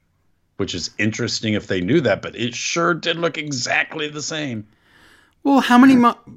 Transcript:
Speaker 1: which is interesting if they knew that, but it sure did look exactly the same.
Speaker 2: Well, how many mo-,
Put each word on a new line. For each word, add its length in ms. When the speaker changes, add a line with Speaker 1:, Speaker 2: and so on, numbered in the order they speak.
Speaker 1:
which 180
is 240
interesting 560
if 100
they 160
knew 200
that, 200
but 140
it 180
sure 400
did 240
look 220
exactly 680
the 140
same. 460
Speaker 2:
Well, 180
how 180
many 160
mo-, 240